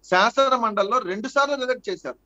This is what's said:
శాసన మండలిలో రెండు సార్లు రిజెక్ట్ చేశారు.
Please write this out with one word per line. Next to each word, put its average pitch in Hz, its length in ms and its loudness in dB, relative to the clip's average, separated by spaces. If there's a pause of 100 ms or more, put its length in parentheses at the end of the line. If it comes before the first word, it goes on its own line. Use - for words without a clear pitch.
శాసన 240 520 2
మండలిలో 214 420 0
రెండు 208 300 -4
సార్లు 277 280 0
రిజెక్ట్ 254 340 -4
చేశారు. 151 260 -8 (100)